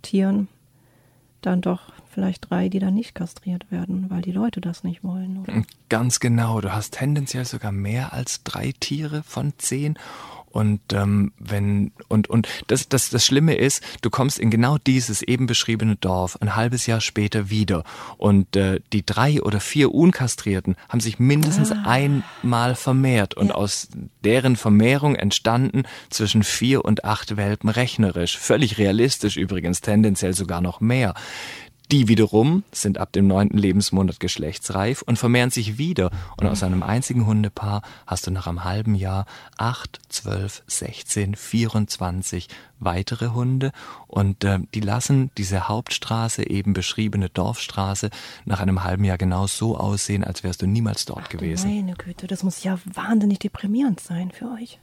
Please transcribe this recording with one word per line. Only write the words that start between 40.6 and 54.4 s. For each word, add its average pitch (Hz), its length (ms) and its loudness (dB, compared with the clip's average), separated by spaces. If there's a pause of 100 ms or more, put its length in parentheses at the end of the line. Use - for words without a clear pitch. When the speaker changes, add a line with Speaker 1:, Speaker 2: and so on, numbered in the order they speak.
Speaker 2:
sechzehn, - 680 -4
vierundzwanzig 98 1120 -2 (300)
weitere 95 500 -2
Hunde. 127 440 0 (340)
Und, 98 380 0
äh, 98 140 2 (160)
die 110 60 -2
lassen 123 580 2
diese 95 300 -2
Hauptstraße, - 800 -4
eben 98 280 0
beschriebene 98 560 -2
Dorfstraße, 98 800 -2 (340)
nach 98 160 -2
einem 92 240 0
halben 92 200 0
Jahr 95 120 2
genau 92 300 0
so 110 320 -2
aussehen, 101 460 -2
als - 200 -8
wärst 90 160 -6
du 92 60 -2
niemals 107 400 0
dort - 180 -10
Speaker 1:
Ach - 40 -16
du - 100 -10
Speaker 2:
gewesen. 185 360 -2
Speaker 1:
meine 190 200 -4
Güte, 180 320 -12
das 190 160 -6
muss 185 220 -4
ja 185 200 -2
wahnsinnig 202 540 0
deprimierend 208 600 -2
sein 180 300 -6
für 247 220 -12